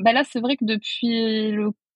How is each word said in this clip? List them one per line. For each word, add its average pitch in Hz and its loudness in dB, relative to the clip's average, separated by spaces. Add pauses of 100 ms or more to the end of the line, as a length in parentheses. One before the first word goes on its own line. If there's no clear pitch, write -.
bah 226 4
là, 269 4
c'est 240 -4
vrai 247 0
que - -4
depuis 220 -2
le 208 -2 (240)